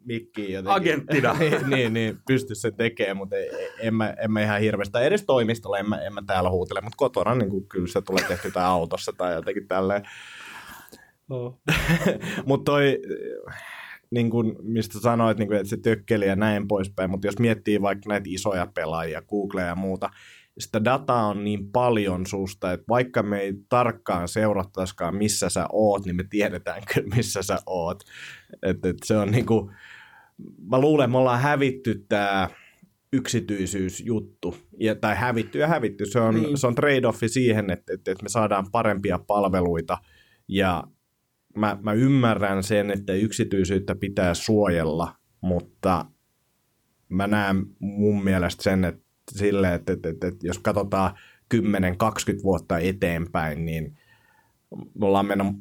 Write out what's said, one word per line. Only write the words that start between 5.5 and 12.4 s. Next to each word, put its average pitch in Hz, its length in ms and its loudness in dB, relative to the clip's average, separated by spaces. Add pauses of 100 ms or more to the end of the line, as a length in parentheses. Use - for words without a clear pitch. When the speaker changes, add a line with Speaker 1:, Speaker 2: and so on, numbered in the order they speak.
Speaker 1:
en 101 100 -2
mä, 104 120 -2
en 98 140 -8
mä 101 120 -8
täällä 92 240 2
huutele, 92 300 -2
mut 104 160 -12
kotona 113 380 0
niinku 101 260 0
kyllä 90 260 -4
se 95 160 -2
tulee 95 220 -2
tehty 90 260 -4
tai 90 140 0
autossa 90 520 0
tai 90 180 -2
jotenkin 101 340 -4
tälleen. 95 340 0 (1300)
Speaker 2:
No. 123 320 -8 (380)
Speaker 1:
<laughs> - 480 -2